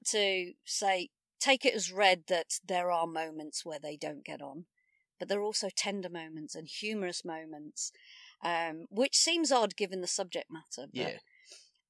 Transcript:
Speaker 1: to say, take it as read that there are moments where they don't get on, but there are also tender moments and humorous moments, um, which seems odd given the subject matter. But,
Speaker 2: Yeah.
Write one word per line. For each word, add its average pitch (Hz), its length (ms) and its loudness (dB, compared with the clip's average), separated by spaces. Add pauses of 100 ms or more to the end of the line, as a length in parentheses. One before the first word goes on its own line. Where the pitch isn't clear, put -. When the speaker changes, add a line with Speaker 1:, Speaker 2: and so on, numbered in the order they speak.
(120)
Speaker 1:
to 190 400 2 (120)
say, 190 460 0 (300)
take 269 240 6
it 277 100 6
as 180 180 -2
read 185 360 6
that 175 260 2 (120)
there 180 240 2
are 165 160 2
moments 160 580 -6
where 151 140 -8
they 151 180 -10
don't 151 280 -8
get 151 160 -10
on, 143 260 -12 (520)
but 180 100 -6
there 196 120 0
are 208 40 -2
also 208 300 -2
tender 196 340 -4
moments 160 460 -10
and 160 140 -10
humorous 208 560 -4
moments, 160 680 -8 (500)
um, 165 460 -2
which 233 280 2
seems 330 360 4
odd 226 240 4
given 190 240 -2
the 180 60 -4
subject 180 440 -4
matter. - 420 -12
But, - 20 -10
Speaker 2:
Yeah. 107 240 -4 (720)